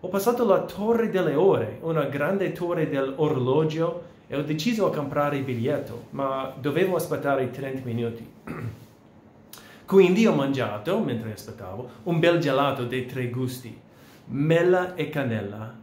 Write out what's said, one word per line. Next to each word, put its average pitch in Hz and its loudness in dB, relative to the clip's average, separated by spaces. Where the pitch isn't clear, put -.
ho - -6
passato 226 2
la 190 4
Torre 220 0
delle 165 2
Ore, 139 4
una 160 0
grande 160 0
torre 170 -2
dell'orologio, 143 0
e - -8
ho 143 -2
deciso 180 0
a 156 0
comprare 143 -2
il 127 -2
biglietto, 123 -4
ma 135 -4
dovevo 160 0
aspettare 139 0
trenta 131 -8
minuti. 117 -4
<clears throat> - -16
Quindi 190 8
ho 180 6
mangiato, 135 0
mentre 117 -2
aspettavo, 101 -12
un 170 0
bel 170 6
gelato 139 2
dei 123 -4
tre 127 -4
gusti, 117 -6
mela 175 2
e 151 -4
cannella 110 -4